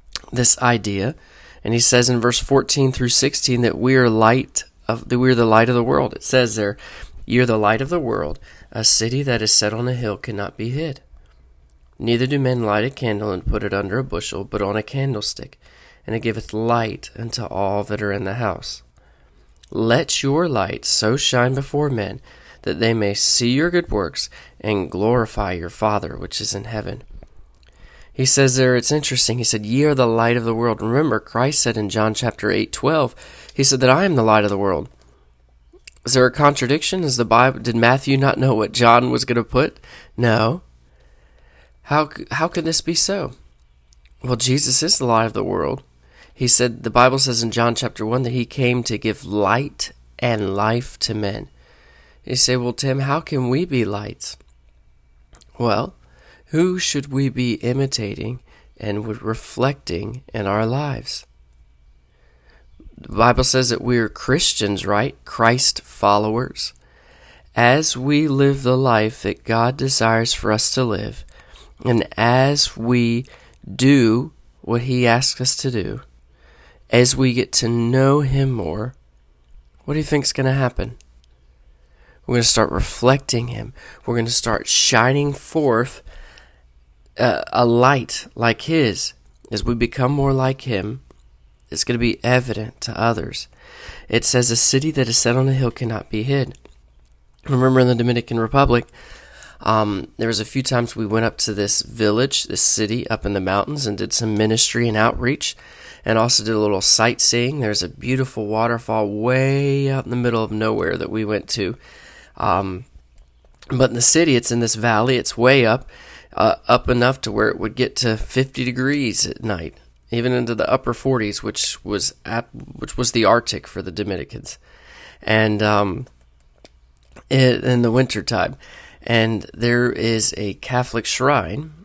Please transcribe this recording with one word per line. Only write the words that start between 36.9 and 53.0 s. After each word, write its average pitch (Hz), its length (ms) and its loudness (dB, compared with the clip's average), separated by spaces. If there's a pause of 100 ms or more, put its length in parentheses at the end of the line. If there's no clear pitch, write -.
Is 131 100 0
the 120 80 2
Bible, 120 380 2
did 113 140 -2
Matthew 131 420 4
not 135 200 2
know 131 160 2
what 107 200 0
John 120 380 6
was 120 120 0
gonna 120 220 -2
put? - 340 0 (380)
No. 113 440 2 (1200)
How 147 260 0
c-, - 220 -14
how 156 180 0
could 160 160 -4
this 165 160 2
be 170 120 -2
so? 180 380 0 (880)
Well, 127 140 -2
Jesus 127 480 2
is - 140 2
the 135 80 -2
light 113 200 4
of 110 80 -4
the 107 100 -4
world. 92 380 -4 (520)
He 123 160 -2
said, 120 340 2
the 117 60 -6
Bible 123 280 6
says 127 240 0
in 113 80 -2
John 117 260 0
chapter 113 300 -6
one 123 180 0
that 120 100 -4
he 120 120 -2
came 123 380 0
to 110 140 -4
give - 260 -4
light 104 720 -2 (260)
and 107 340 -2
life 110 460 -2
to - 140 -2
men. 104 360 -6 (760)
You 123 100 -6
say, 127 220 2
"Well, 120 160 -2
Tim, 135 260 -2
how 139 220 -2